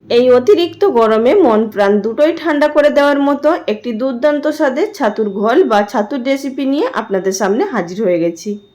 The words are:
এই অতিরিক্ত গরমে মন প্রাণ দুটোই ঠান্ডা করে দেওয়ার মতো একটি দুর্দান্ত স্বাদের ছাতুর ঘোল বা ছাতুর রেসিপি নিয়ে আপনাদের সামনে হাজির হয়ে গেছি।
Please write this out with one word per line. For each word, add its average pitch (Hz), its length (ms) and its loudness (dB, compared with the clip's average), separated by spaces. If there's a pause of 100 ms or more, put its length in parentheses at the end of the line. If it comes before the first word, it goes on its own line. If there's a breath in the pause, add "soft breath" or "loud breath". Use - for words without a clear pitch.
এই 240 220 4
অতিরিক্ত 247 500 2 (100)
গরমে 226 440 2
মন 233 340 4
প্রাণ 202 220 0 (100)
দুটোই 269 340 0
ঠান্ডা 302 340 -2
করে 294 220 2
দেওয়ার 285 300 2
মতো 285 280 0 (180)
একটি 214 260 -6
দুর্দান্ত 269 580 -2
স্বাদের 302 420 -2
ছাতুর 220 360 -2
ঘোল 202 340 0
বা 226 200 2
ছাতুর 214 400 -4
রেসিপি 269 420 -4
নিয়ে 285 280 0
আপনাদের 190 400 -4
সামনে 208 320 0
হাজির 185 360 -6
হয়ে 175 220 0
গেছি। 170 260 -6 (260)